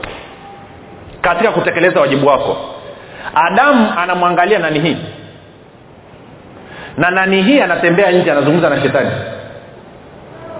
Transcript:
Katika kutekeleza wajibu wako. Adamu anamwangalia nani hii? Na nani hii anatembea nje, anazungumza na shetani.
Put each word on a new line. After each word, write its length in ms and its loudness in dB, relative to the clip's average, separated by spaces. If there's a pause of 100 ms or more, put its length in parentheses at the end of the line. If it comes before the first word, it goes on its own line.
(1200)
Katika 320 0
kutekeleza 480 0
wajibu 260 2
wako. 300 0 (760)
Adamu 640 4
anamwangalia 640 0
nani 220 -2
hii? 160 -2 (2000)
Na 140 0
nani 320 2
hii 180 4
anatembea 500 2
nje, 200 2
anazungumza 400 2
na 120 0
shetani. 280 0 (1500)